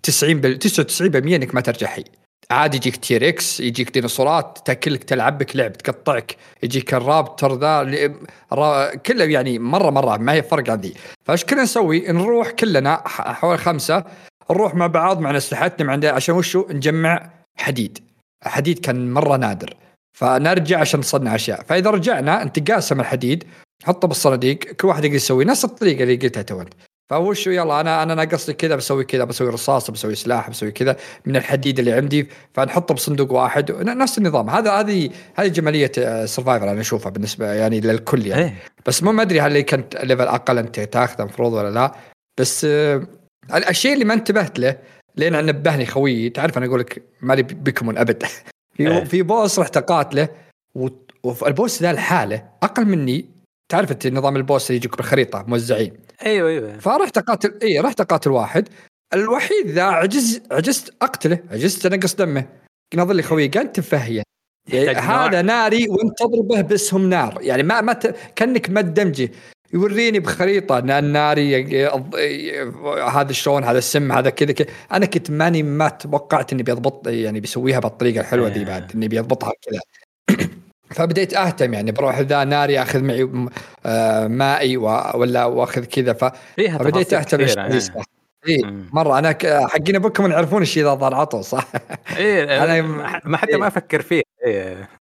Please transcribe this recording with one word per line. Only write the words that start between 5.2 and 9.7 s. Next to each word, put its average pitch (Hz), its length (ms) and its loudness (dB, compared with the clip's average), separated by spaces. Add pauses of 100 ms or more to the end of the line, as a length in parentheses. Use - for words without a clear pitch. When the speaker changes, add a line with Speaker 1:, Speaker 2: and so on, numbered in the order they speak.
Speaker 1:
بك 131 180 -4
لعب، 113 160 0
تقطعك، - 640 -4 (260)
يجيك 127 320 -2
الرابتر 139 600 0
ذا، 147 280 2
ل-، 147 320 -2 (380)
را-، 143 440 2
كله، 214 280 0
يعني، 127 340 0
مرة، 151 320 2